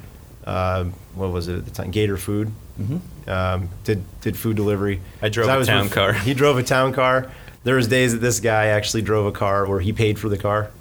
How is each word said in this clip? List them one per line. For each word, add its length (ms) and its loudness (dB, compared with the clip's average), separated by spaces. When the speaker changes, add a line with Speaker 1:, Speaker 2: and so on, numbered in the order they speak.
Speaker 1:
uh, 400 -2
what 180 -4
was 180 -4
it 80 -4
at 80 -6
the 60 -10
time? 200 -6
Gator 260 0
Food. 360 -4
Speaker 2:
Mm-hmm. 500 -6
Speaker 1:
Um, 400 -2
did, 200 -2
did 160 -4
food 180 -2
delivery. 460 0
Speaker 3:
I 80 0
drove 180 2
Speaker 1:
'Cause 40 4
I 40 4
Speaker 3:
a 40 2
Speaker 1:
was 80 2
Speaker 3:
town 180 4
Speaker 1:
with, 80 -4
Speaker 3:
car. 200 2
Speaker 1:
he 200 0
drove 240 4
a 60 0
town 300 2
car. 380 2
There 100 4
was 120 4
days 260 4
that 60 0
this 200 0
guy 280 2
actually 340 2
drove 240 2
a 60 2
car 340 0
where 160 0
he 100 0
paid 280 2
for 100 -4
the 80 0
car 320 0